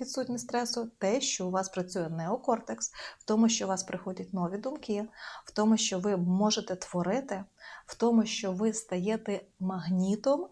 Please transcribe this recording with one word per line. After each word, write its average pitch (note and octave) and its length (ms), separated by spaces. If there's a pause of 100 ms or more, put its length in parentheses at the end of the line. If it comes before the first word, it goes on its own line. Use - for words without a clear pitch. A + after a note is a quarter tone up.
відсутність B3 420
стресу? A#3+ 540
Те, G#3+ 240
що F#3+ 260
у F#3 40
вас F#3+ 180
працює F3+ 400
неокортекс, A3 840 (280)
в - 60
тому, A3 240
що G#3 160
у - 20
вас F#3 160
приходять F#3 500
нові F3+ 240
думки, A3+ 500 (380)
в - 60
тому, G#3+ 260
що G3 220
ви G3 180
можете F#3 580
творити, F#3+ 680 (420)
в - 100
тому, A3+ 300
що G3+ 260
ви G#3+ 220
стаєте G#3 680 (180)
магнітом F#3 920